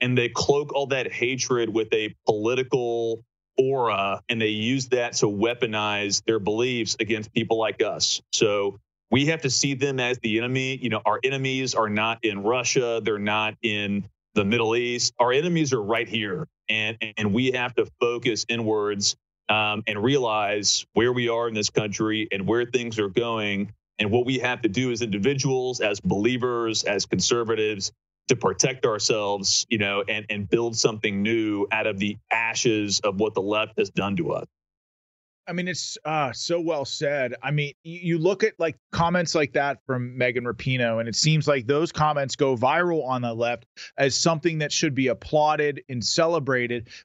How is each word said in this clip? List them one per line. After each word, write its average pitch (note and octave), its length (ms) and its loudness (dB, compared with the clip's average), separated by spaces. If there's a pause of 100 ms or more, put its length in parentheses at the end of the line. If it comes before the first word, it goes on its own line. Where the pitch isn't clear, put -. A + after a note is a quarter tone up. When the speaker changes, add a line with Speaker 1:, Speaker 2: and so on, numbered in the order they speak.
Speaker 1:
and B2 160 0
they A#2 120 2
cloak C#3+ 460 0
all C#3 120 0
that B2+ 260 -2
hatred B2 560 0
with A2 240 -2
a G#2+ 220 -2 (120)
political A#2 960 0 (340)
aura, A2 720 0
and A2+ 120 -2
they A2 80 2
use A#2 400 -2
that A#2+ 260 0
to - 120 2
weaponize G#2 1000 -2
their A2+ 140 2
beliefs A2+ 600 -2
against A2 320 -4
people A2+ 260 0
like A2 240 -2
us. - 380 0 (120)
So G2+ 460 0 (320)
we C#3 160 4
have D#3+ 160 -2
to C3+ 80 -2
see C#3 240 0
them C3+ 240 -2
as B2 200 -2
the A2 200 -2
enemy. C3 380 -2
You B2+ 140 -4
know, G#2+ 160 -2
our G#2+ 180 2
enemies C3+ 500 -2
are A2 140 2
not A2 340 0
in G2+ 200 -2
Russia. A#2 600 0
They're G#2 160 0
not G#2+ 440 -2
in G2+ 460 -2 (260)
the G#2 100 4
Middle A2+ 320 2
East. A#2+ 420 -2
Our A#2+ 140 4
enemies D#3 400 2
are A#2 100 2
right A2+ 240 0
here. F#2+ 400 -4 (220)
And, G#2+ 300 -2 (180)
and G#2 160 0
we B2+ 200 2
have B2 240 -2
to A2 100 2 (140)
focus A#2+ 480 0
inwards, G#2+ 680 0 (320)
um, G#2+ 380 0
and G#2 160 -2
realize G#2+ 920 2
where A#2+ 200 4
we A#2+ 160 0
are A#2 180 0
in A2+ 80 -4
this G#2+ 160 -2
country G#2+ 640 -2
and F#2+ 140 -4
where A#2+ 200 2
things A#2+ 320 -2
are G2+ 100 0
going G#2 640 -2 (260)
and G2+ 120 0
what A#2+ 160 4
we B2+ 140 0
have B2 220 -2
to A2+ 60 2
do B2 220 0
as A2+ 100 -2
individuals, B2+ 800 0
as G#2 200 0
believers, A#2 840 0
as - 240 -2
conservatives G#2+ 840 0 (360)
to C3 60 4
protect C3 500 0
ourselves, G#2 840 0
you A2+ 100 0
know, G2+ 300 0
and, G#2+ 200 -4
and G2+ 220 -6
build A#2 260 2
something G#2+ 460 0
new G#2+ 480 0
out G#2+ 160 0
of G2 140 -2
the G#2 180 -2 (140)
ashes A2+ 640 0
of G2 220 -2
what G#2+ 140 0
the G2 60 0
left G#2 380 -2
has G2+ 120 0
done G2 260 -2
to E2 160 -2
us. - 140 -6 (1000)
Speaker 2:
I F3+ 40 -8
mean, F3+ 160 -4
it's, - 360 -8
uh, D3+ 280 0
so E3+ 280 -2
well D#3+ 240 -2
said. C#3 560 -2
I C#3 120 -4
mean, D3 160 0 (160)
y-, E3+ 180 -14
you E3+ 160 0
look F#3+ 240 2
at, A3 160 2
like, E3 180 0 (140)
comments E3+ 420 2
like D3 200 2
that C#3+ 340 0
from B2+ 320 -4
Megan B2 240 2
Rapinoe, A#2+ 560 0
and A#2 100 -2
it G#2 60 -6
seems D#3 320 2
like C3+ 220 2
those D3+ 240 2
comments D3 420 0
go C3+ 220 2
viral D#3 500 2
on B2+ 160 -2
the A#2 100 -2
left A#2 320 -2 (320)
as C3+ 200 2
something E3 420 2
that D3 140 -2
should D#3 200 2
be C3 140 2
applauded D3+ 840 2
and A#2+ 160 -4
celebrated. B2+ 840 0 (160)